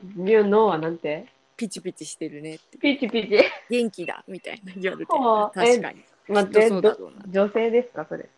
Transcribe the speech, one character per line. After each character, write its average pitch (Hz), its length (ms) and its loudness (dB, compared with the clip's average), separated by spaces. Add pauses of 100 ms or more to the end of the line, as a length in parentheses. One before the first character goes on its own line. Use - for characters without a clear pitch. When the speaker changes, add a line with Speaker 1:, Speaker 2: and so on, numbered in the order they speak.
Speaker 1:
び 190 340 0
ょ-、 214 80 6
脳 208 220 4
は 170 100 0
な 160 140 -4
ん 170 80 -8
て？ 160 260 -8 (320)
Speaker 2:
「ピ 233 100 -6
チ 185 140 -14
ピ 185 100 -8
チ - 140 -16
し - 100 -16
て 160 140 -10
る 147 120 -16
ね」 156 140 -12
っ - 40 -20
て。 - 180 -20
Speaker 1:
ピ 277 220 0
チ 233 100 -4
ピ 220 180 -4
チ。 202 160 6 (240)
Speaker 2:
「元 233 220 -2
気 175 160 -12
だ」 - 220 -12
み 190 120 -16
た - 120 -16
い - 120 -16
な 185 100 -20
言 185 180 -4
わ - 80 -10
れ 165 80 -8
て。 - 40 -4
Speaker 1:
は 226 340 2
あ。 - 20 -4
Speaker 2:
「あ、 - 20 -10
確 233 320 2
か 156 100 -8
に。 - 120 -20 (240)
Speaker 1:
え、 202 60 -4
待 202 160 2
っ 214 40 -12
て、 214 60 6
Speaker 2:
き 220 60 8
っ 226 40 4
と - 0 -
そ 196 80 0
う 175 60 0
だ 214 100 6
ろ 196 140 -14
う 156 60 -20
な」 - 120 -20
Speaker 1:
ど-、 185 60 -14 (160)
女 202 40 -8
性 226 200 0
で 240 100 4
す 247 80 -14
か、 156 180 -12
そ 170 80 -10
れ？ - 220 -16